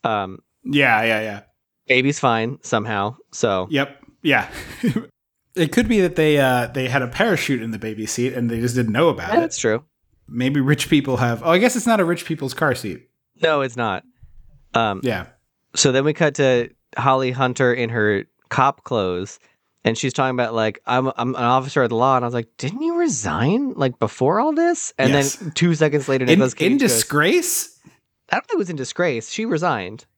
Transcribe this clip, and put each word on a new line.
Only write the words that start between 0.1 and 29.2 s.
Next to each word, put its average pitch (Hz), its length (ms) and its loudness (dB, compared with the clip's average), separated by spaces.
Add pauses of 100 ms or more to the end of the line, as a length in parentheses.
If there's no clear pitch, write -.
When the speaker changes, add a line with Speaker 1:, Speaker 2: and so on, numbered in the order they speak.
Speaker 2:
Yeah, 127 400 2
yeah, 110 180 0
yeah. 104 200 -8 (460)
Speaker 1:
baby's 131 320 2
fine 113 440 0
somehow. 107 540 -4 (140)
So 95 380 -2
Speaker 2:
Yep. 139 340 -4 (200)
Yeah. 135 260 2 (320)
<laughs> 240 80 2 (680)
It 165 160 0
could 226 160 2
be 220 140 2
that 180 140 0
they, 156 240 4
uh, 127 260 2
they 127 240 -4
had 131 140 0
a 123 40 -4
parachute 139 540 -2
in 113 80 -8
the 110 80 -8
baby 107 300 -8
seat 123 260 -2
and 120 160 -2
they 117 100 -2
just 120 140 -2
didn't 120 180 0
know 143 180 4
about - 240 -4
Speaker 1:
Yeah, 226 40 4
Speaker 2:
it. 339 40 4
Speaker 1:
that's 330 180 -4
true. 113 240 0 (440)
Speaker 2:
Maybe 131 320 0
rich 139 300 2
people 135 280 2
have. 120 260 0
Oh, 165 80 2
I 175 80 6
guess 240 160 2
it's 226 100 -4
not 226 140 4
a 185 60 2
rich 170 200 -2
people's 143 300 -6
car 143 180 0
seat. 98 340 -8 (360)
Speaker 1:
No, 156 180 2
it's 123 160 -6
not. 110 260 -2 (720)
Um, 107 300 0
Speaker 2:
Yeah. 98 240 -4 (480)
Speaker 1:
so - 160 4
then 135 140 2
we 151 80 2
cut 151 220 0
to 127 340 2 (280)
Holly 131 340 2
Hunter 127 400 0
in 120 180 -2
her 107 340 0 (260)
cop 135 340 0
clothes, 95 540 -4 (460)
and 113 120 2
she's 127 180 -4
talking 131 220 0
about, 120 200 -2
like, 110 320 0
"I'm, 131 300 0
I'm 123 180 -2
an 127 80 -4
officer 131 400 2
of 120 60 2
the 117 80 -2
law," 131 180 4
and 123 100 0
I - 20 -2
was 120 60 -4
like, 120 140 -4 (100)
"Didn't 185 240 -6
you 339 160 -2
resign, 180 800 0
like, 131 240 -2
before 135 400 0
all 302 140 0
this?" 339 440 0
And 131 140 2
Speaker 2:
Yes. 139 240 2
Speaker 1:
then 170 160 -10
two 170 240 2
seconds 147 340 0
later, 131 140 2
Speaker 2:
In, 123 60 2
Speaker 1:
Nicolas 151 240 6
Speaker 2:
in - 40 -16 (160)
Speaker 1:
Cage 277 80 2
goes, 220 120 4
Speaker 2:
disgrace? 151 840 0 (520)
Speaker 1:
I - 60 2
don't - 100 -6
think 466 80 -6
it - 20 0
was 190 140 -2
in 170 40 -6
disgrace. 135 540 -4